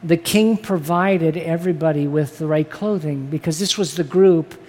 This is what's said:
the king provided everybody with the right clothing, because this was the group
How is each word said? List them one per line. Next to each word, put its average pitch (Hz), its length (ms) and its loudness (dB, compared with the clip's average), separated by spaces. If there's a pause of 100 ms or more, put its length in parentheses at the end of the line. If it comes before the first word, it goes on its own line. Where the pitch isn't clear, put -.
the 165 120 4
king 220 400 2
provided 175 800 0
everybody 160 680 -2
with 147 320 -2
the 156 80 -6
right 151 240 0
clothing, 151 560 -4
because 156 320 -4
this 190 180 -2
was 156 200 -4
the 170 80 -2
group 180 500 4 (140)